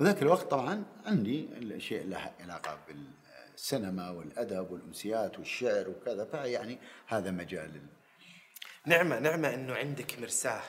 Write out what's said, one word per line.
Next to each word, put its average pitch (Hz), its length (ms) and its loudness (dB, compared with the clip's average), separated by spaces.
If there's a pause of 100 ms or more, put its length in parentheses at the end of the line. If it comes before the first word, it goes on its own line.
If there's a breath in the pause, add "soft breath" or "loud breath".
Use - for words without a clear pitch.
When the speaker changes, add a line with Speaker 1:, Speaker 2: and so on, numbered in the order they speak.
Speaker 1:
وذاك 185 220 8
الوقت 175 280 6
طبعًا 143 340 2 (200)
عندي 139 480 2
الشيء 95 540 -6
له 80 340 -6
علاقة 80 380 -8 (100)
بالسينما 82 1200 -6
والأدب 90 600 -4
والأمسيات 101 680 -4
والشعر 98 500 0
وكذا، 101 360 -4
فيعني 123 540 -4 (280 loud breath)
هذا 98 240 0
مجال 85 460 -4
ال- 71 100 -14 (1000 loud breath)
Speaker 2:
نعمة، 165 320 8
نعمة 151 360 4
إنه 127 200 -4
عندك 139 440 -4
مرساة 113 500 0